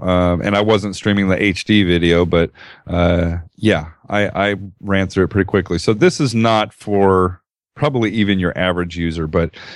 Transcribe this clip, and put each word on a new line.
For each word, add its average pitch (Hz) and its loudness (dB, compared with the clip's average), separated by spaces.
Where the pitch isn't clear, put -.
um, 90 0
and 101 0
I 101 2
wasn't 104 0
streaming 101 0
the 90 0
H 98 0
D 104 4
video, 85 2
but, 82 0
uh, 87 0
yeah, 82 -2
I, 101 -2
I 101 -2
ran 98 0
through 92 0
it 82 -4
pretty 98 0
quickly. 92 -2
So 110 0
this 165 2
is 131 -2
not 113 0
for 95 0
probably 127 -2
even 101 0
your 87 -2
average 87 -2
user, 82 -4
but 82 -2